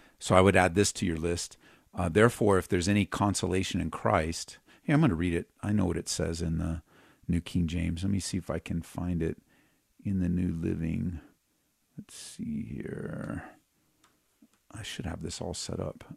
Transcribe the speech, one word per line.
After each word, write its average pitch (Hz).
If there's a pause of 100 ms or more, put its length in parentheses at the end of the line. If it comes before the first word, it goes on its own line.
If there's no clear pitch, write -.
(180)
So -
I 92
would 95
add 90
this 98
to -
your 82
list. 85 (380)
Uh, 90
"Therefore, 104
if -
there's 90
any 101
consolation 95
in 82
Christ," 85 (240)
hey, -
I'm 147
gonna 123
read 85
it. 87 (140)
I 104
know 95
what 85
it 82
says 82
in 82
the 82 (460)
New 85
King 87
James. 85
Let 98
me 98
see -
if 85
I 78
can 85
find 87
it - (640)
in 98
the 87
New 90
Living. 85 (760)
Let's -
see -
here. - (1300)
I 107
should -
have 82
this -
all 87
set -
up, -